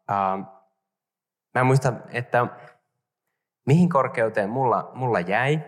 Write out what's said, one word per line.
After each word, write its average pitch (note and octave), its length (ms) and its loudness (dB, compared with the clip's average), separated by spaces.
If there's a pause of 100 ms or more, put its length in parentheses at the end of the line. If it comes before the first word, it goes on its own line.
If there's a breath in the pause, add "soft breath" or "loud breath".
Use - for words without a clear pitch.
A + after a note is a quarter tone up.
ää, G2 300 -2 (1160)
mä B2 80 0
en B2+ 40 2
muista, C3 280 2 (160)
että B2 380 -2 (1160 loud breath)
mihin E3 240 4
korkeuteen A2+ 600 0
mulla, A#2 440 0
mulla A#2+ 260 -2
jäi, B2 480 0